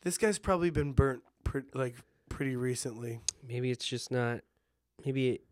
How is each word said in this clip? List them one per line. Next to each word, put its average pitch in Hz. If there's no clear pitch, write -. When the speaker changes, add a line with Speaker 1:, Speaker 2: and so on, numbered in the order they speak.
Speaker 1:
this -
guy's 214
probably 175
been 143
burnt 135
pre-, 135
like, 127
pretty 135
recently. 117
Speaker 2:
Maybe 123
it's -
just -
not, 120
maybe 131